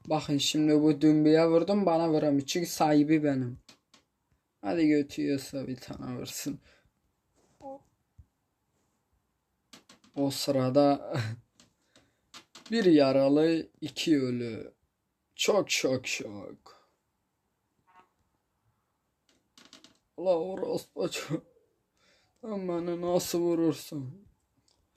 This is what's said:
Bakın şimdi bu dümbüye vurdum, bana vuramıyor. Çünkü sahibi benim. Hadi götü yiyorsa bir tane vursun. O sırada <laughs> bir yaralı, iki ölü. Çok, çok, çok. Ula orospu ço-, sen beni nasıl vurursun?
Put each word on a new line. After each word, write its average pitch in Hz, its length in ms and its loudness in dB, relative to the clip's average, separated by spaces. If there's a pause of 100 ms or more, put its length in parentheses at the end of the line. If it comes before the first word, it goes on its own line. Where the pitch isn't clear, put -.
Bakın 151 300 -2
şimdi 151 440 2
bu 147 200 2
dümbüye 156 460 6
vurdum, 175 380 2
bana 165 240 2
vuramıyor. 151 360 0
Çünkü 175 240 -4
sahibi 151 540 2
benim. 131 360 -2 (1000)
Hadi 175 260 0
götü 147 340 2
yiyorsa 139 460 -4
bir 131 80 -8
tane 127 440 -12
vursun. - 400 -10 (3500)
O 139 160 -2
sırada 135 800 0 (720)
<laughs> - 840 -20
bir 226 140 0
yaralı, 147 840 4 (120)
iki 151 400 0
ölü. 120 520 -6 (640)
Çok, 196 340 0
çok, 131 360 -2
çok. - 680 -12 (3500)
Ula 175 220 0
orospu 185 640 -6
ço-, - 400 -6 (1000)
sen 202 260 -8
beni 170 340 -6
nasıl 175 380 -2
vurursun? 165 880 -4 (680)